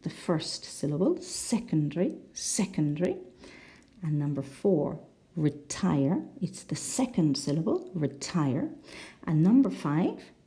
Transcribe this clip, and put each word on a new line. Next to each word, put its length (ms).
the 60
first 560
syllable, 560
secondary, 920
secondary. 840
And 160
number 240
four, 580
retire, 840
it's 220
the 120
second 640
syllable, 560
retire. 760
And 180
number 260
five 520